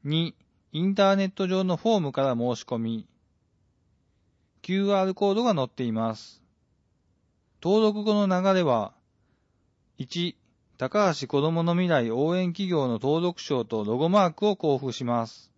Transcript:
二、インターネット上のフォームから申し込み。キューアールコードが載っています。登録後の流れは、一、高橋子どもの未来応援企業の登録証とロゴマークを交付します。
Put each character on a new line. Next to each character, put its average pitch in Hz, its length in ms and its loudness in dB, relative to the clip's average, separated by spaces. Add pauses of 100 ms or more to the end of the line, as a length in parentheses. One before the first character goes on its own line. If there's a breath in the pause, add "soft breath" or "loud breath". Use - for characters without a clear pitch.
二、 160 320 -2 (360)
イ 165 140 -2
ン 196 80 0
タ 196 180 4
ー 196 40 4
ネ 196 80 0
ッ 190 60 -4
ト 190 180 -4
上 185 160 0
の 180 120 0
フ 226 180 0
ォ - 20 2
ー 190 40 2
ム 143 120 -4
か 135 100 -2
ら 135 120 2
申 120 200 -2
し - 80 -12
込 120 160 -6
み。 113 300 -6 (1500)
キ 185 120 -2
ュ 196 140 2
ー 202 80 2
ア 190 60 2
ー 190 40 2
ル 190 80 -2
コ 202 180 2
ー - 20 2
ド 226 80 0
が 233 120 2
載 139 100 0
っ 123 40 -8
て - 140 -10
い 117 100 -2
ま 113 220 -2
す。 - 260 -20 (1200)
登 208 200 2
録 214 220 0
後 208 220 2
の 185 160 2
流 190 180 4
れ - 20 2
は、 117 320 0 (1000)
一、 170 400 -6 (400)
高 185 380 0
橋 139 120 -8
子 139 140 0
ど 156 100 2
も 165 140 0
の 170 100 0
未 180 140 0
来 127 240 2
応 151 240 0
援 180 160 -2
企 185 180 -6
業 147 160 0
の 120 80 0
登 143 300 0
録 175 160 -4
証 127 240 -2
と 107 180 -4
ロ 110 160 -2
ゴ 160 100 0
マ 196 180 4
ー 170 40 0
ク 202 160 -4
を 214 40 4
交 151 280 0
付 131 140 -6
し - 100 -8
ま 120 240 -2
す。 - 320 -20